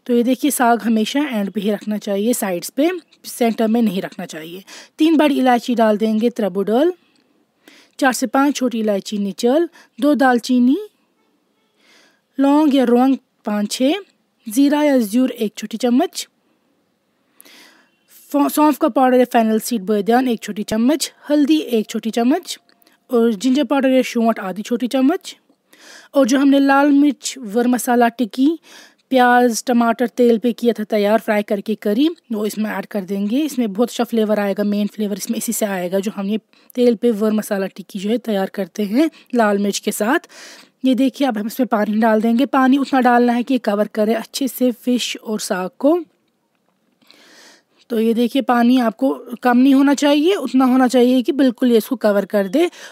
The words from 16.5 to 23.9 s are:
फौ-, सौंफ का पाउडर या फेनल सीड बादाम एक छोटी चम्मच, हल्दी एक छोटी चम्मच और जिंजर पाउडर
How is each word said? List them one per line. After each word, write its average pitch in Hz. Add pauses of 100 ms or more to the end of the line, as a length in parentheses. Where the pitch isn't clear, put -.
फौ-, 285
सौंफ 302
का 311
पाउडर 254
या 247
फेनल 220
सीड 226
बादाम 220
एक 226
छोटी 208
चम्मच, 240 (160)
हल्दी 302
एक 226
छोटी 220
चम्मच 247 (520)
और 233
जिंजर 254
पाउडर 269